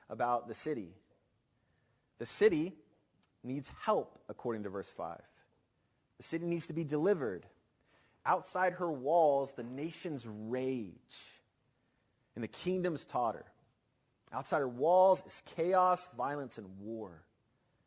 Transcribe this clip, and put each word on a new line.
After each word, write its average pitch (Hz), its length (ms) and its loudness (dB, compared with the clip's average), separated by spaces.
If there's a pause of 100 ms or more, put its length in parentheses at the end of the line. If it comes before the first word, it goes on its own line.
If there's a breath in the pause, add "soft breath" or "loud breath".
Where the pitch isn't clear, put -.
about 120 400 0
the 113 60 -8
city. 113 400 -4 (1200)
The 120 80 -8
city 185 480 4 (680)
needs 131 280 -6 (120)
help, 180 360 0 (100)
according 113 360 -4
to 101 60 -6
verse 95 260 -6
five. 85 260 -8 (960)
The - 80 -16
city 165 220 -4
needs 170 220 -2
to 160 40 -8
be 160 120 -2
delivered. 147 600 0 (800 soft breath)
Outside 180 500 2
her 175 160 -2
walls, 139 640 4
the 120 120 -8
nations 143 600 -8
rage, 113 680 -4 (1400)
and 117 80 -8
the 110 60 -4
kingdoms 180 560 -2
totter. 117 400 -2 (880)
Outside 143 280 0
her 135 80 2
walls 180 580 6
is - 160 -10 (120)
chaos, 180 640 4
violence, 135 400 -4
and 104 100 -12 (140)
war. 101 420 -10 (640)